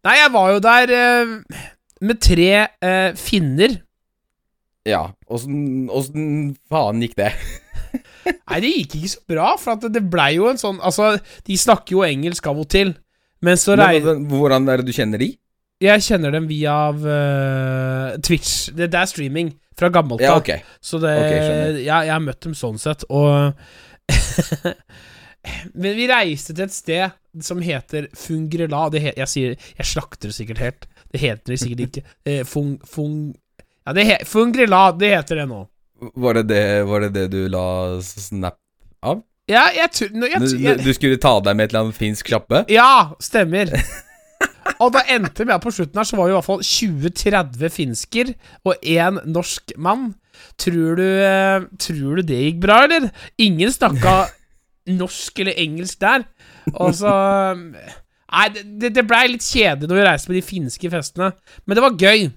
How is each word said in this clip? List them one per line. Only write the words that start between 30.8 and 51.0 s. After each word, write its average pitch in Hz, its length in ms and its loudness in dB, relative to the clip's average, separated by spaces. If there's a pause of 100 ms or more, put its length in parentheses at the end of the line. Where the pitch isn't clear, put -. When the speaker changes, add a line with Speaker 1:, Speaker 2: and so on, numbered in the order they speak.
Speaker 1:
Det 131 160 -8
heter 120 320 -4
det 135 60 -4
sikkert 123 260 -6
ikke. 135 180 -12 (120)
Speaker 2:
<laughs> - 140 -10
Speaker 1:
Eh, 139 140 -4
fung-, 143 380 -6
fung-, 151 520 -8 (460)
ja, 139 140 -10
det 196 120 2
he-, 214 200 2
Fungrela, 220 640 4
det 196 180 0
heter 160 300 -2
det 143 80 -6
nå. 104 160 -12 (520)
Speaker 2:
Var 123 180 0
det 113 140 2
det, 104 160 2 (220)
var 104 160 0
det 101 120 -4
det 95 160 -2
du 95 180 -4
la 92 180 -2 (300)
s-, 92 340 -12
snap 92 300 -6 (440)
av? 170 200 -4 (240)
Speaker 1:
Ja, 240 240 6
jeg 330 200 0
tr-, 202 220 -6
nå, 233 160 -4
jeg 349 100 -2
Speaker 2:
Du, 127 60 0
Speaker 1:
tr-, 131 120 -2
Speaker 2:
du, 131 60 -4
Speaker 1:
jeg 135 200 2
Speaker 2:
du 135 100 2
skulle 135 260 0
ta 135 200 4
deg 101 180 0
med 107 80 2
et 107 80 -6
eller 110 140 0
annet 110 100 -10
finsk 107 320 -4
kjappe? 117 380 0
Speaker 1:
Ja, 226 500 6
stemmer. 185 580 0
Speaker 2:
<laughs> - 1080 -6
Speaker 1:
Og 247 100 4
da 269 140 4
endte 220 340 -2
det 233 80 -2
med 202 80 4
at 170 80 -4
på 233 80 -2
slutten 165 240 -4
her 214 100 0
så - 80 -6
var 180 120 2
vi 185 40 2
i 196 60 2
hvert 170 80 -2
fall 196 180 -2
tjue 165 480 -2
tredve 165 600 -2
finsker 175 580 -4 (300)
og - 160 0 (100)
en 170 400 2
norsk - 500 -6
mann. 214 360 -2 (440)
Tror 165 400 -2
du, 185 120 0 (120)